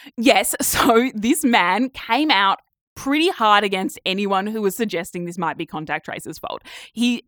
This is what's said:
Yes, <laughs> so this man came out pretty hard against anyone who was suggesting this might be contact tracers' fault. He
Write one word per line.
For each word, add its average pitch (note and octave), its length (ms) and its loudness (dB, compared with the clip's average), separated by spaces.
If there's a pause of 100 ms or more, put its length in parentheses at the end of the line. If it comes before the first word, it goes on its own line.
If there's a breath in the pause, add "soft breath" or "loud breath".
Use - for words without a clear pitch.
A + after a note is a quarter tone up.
(160 loud breath)
Yes, A3 420 2
<laughs> - 40 -2
so B3 520 2
this A3 300 0
man A3 460 2
came C#4+ 400 -2
out C4+ 300 2 (340)
pretty D#4 360 0
hard G#3 340 4
against F#3+ 420 -4
anyone G3 400 0
who A3 160 -4
was F#3+ 140 0
suggesting F3+ 480 -4
this F3 140 -8
might E3 200 -4
be E3 80 -6
contact D#3 400 -8
tracers' - 320 -10
fault. - 240 -12 (300 loud breath)
He A#3+ 360 0